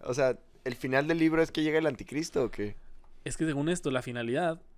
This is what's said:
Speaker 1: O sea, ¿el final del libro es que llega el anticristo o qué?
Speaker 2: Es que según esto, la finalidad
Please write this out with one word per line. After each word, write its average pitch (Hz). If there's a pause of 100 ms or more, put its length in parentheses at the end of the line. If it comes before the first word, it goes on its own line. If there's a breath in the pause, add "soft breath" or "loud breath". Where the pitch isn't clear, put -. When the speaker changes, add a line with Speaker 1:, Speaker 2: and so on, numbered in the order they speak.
Speaker 1:
O -
sea, 127 (260)
¿el 127
final 135
del 165
libro 160
es 156
que 160
llega 156
el 160
anticristo 143
o 110
qué? 101 (480)
Speaker 2:
Es -
que 160
según 151
esto, 170
la 127
finalidad 131 (180)